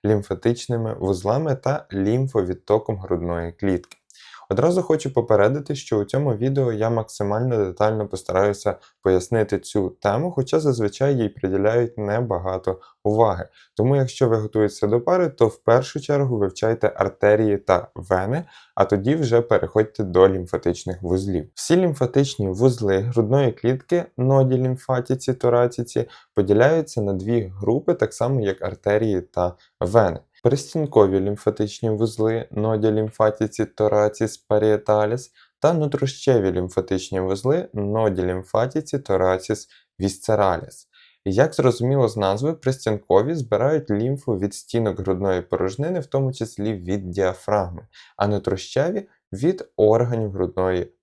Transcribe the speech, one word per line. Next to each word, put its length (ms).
лімфатичними 880
вузлами 600
та 380
лімфовідтоком 1040
грудної 560
клітки. 440
Одразу 340
хочу 300
попередити, 600
що 240
у 60
цьому 300
відео 380
я 180
максимально 760
детально 440
постараюся 680
пояснити 560
цю 300
тему, 440
хоча 280
зазвичай 560
їй 120
приділяють 680
небагато 840
уваги. 440
Тому, 200
якщо 320
ви 80
готуєтеся 500
до 140
пари, 280
то 180
в 100
першу 440
чергу 380
вивчайте 580
артерії 640
та 360
вени, 500
а 100
тоді 300
вже 260
переходьте 640
до 240
лімфатичних 760
вузлів. 520
Всі 220
лімфатичні 720
вузли 500
грудної 540
клітки, 520
ноді 420
лімфатіці, 760
торатіці, 720
поділяються 680
на 100
дві 440
групи, 380
так 200
само 260
як 220
артерії 580
та 320
вени. 400
Перестінкові 760
лімфатичні 680
вузли, 600
ноді 420
лімфатіці, 720
тораціс, 720
паріеталіс 960
та 120
нутрощеві 800
лімфатичні 680
вузли, 520
ноді 500
лімфатіці, 760
тораціс, 680
вісцераліс. 880
Як 300
зрозуміло 540
з 80
назви, 360
пристінкові 840
збирають 560
лімфу 480
від 160
стінок 460
грудної 420
порожнини, 580
в 60
тому 260
числі 420
від 360
діафрагми, 760
а 100
нутрощеві — 840
від 440
органів 540
грудної 600